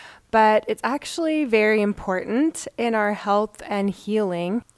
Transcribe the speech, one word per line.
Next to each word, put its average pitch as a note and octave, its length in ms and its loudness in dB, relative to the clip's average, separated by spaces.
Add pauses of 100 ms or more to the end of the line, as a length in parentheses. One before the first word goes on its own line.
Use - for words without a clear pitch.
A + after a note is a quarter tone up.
(300)
but G#3+ 380 4
it's G#3+ 160 -4
actually D4+ 600 -2
very G#3+ 360 4
important G#3 880 -2 (100)
in A#3 180 -2
our G#3 180 0
health G#3 520 -2
and G3+ 260 -2
healing, F#3+ 680 -2 (160)